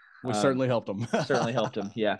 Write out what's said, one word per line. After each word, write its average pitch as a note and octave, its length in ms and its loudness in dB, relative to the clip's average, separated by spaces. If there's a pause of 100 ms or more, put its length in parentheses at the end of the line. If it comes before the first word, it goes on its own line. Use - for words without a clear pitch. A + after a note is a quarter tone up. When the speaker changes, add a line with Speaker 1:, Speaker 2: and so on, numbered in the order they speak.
(240)
Speaker 1:
We B2+ 100 -4
Speaker 2:
Um, G#2 80 2
Speaker 1:
certainly C3 260 4
helped A#2 200 0
them. A2 200 -4
<laughs> - 180 0
Speaker 2:
certainly A#2+ 280 2
helped G#2+ 220 -2
them, G2+ 200 -6
yeah. G#2 240 0